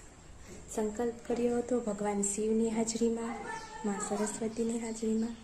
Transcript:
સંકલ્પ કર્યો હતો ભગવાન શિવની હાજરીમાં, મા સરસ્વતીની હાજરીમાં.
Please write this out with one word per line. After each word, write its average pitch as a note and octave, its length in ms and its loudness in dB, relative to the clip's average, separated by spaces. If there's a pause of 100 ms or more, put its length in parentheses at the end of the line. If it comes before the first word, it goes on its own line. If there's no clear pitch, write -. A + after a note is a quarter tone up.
(720)
સંકલ્પ A3+ 460 0 (100)
કર્યો A#3+ 320 2
હતો A#3+ 220 2
ભગવાન G#3 420 0
શિવની A3 480 2
હાજરીમાં, A3+ 680 2 (480)
મા G3+ 140 0 (100)
સરસ્વતીની A3+ 720 0
હાજરીમાં. A3+ 640 0